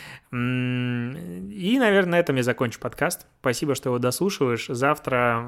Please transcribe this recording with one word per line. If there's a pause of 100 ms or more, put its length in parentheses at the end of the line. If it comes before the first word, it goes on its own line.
(320)
М,
и,
наверное,
на
этом
я
закончу
подкаст. (160)
Спасибо,
что
его
дослушиваешь.
Завтра